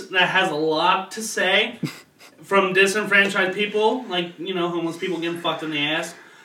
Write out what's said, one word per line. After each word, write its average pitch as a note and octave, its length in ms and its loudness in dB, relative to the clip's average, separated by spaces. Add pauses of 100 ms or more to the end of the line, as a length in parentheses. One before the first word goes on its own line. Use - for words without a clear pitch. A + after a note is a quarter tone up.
that F3+ 220 2
has F#3 200 2
a D3 60 -4
lot D#3+ 560 2
to A3 100 -8
say G3+ 560 0 (640)
from F#3+ 300 2
disenfranchised G3 840 2
people, G#3+ 500 0
like, F3 340 -4
you F#3 160 -6
know, F3 160 0
homeless E3 260 -4
people F3+ 240 -4
getting E3+ 200 -4
fucked D#3+ 220 -2
in D#3 80 -6
the D3 80 -4
ass. D#3 360 -2 (300)